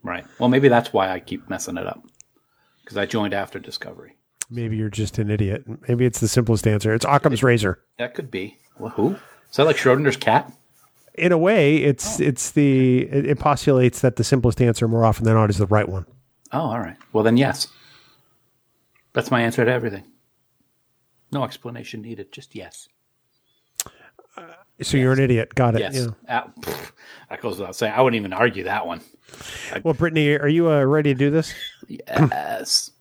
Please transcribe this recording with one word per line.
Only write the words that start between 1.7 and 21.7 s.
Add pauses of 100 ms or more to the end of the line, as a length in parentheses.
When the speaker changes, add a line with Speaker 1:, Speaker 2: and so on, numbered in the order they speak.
Speaker 1:
it
up, (840)
'cause
I
joined
after
Discovery. (360)
Speaker 2:
Maybe
you're
just
an
idiot. (240)
Maybe
it's
the
simplest
answer.
It's
Occam's
Speaker 1:
It
Speaker 2:
razor. (180)
Speaker 1:
That
could
be. (200)
Well,
who? (380)
Is
that
like
Schrodinger's
cat? (600)
Speaker 2:
In
a
way,
it's,
Speaker 1:
Oh.
Speaker 2:
it's
the,
it,
it
postulates
that
the
simplest
answer
more
often
than
not
is
the
right
one. (480)
Speaker 1:
Oh,
all
right. (180)
Well,
then
yes. (1500)
That's
my
answer
to
everything. (1300)
No
explanation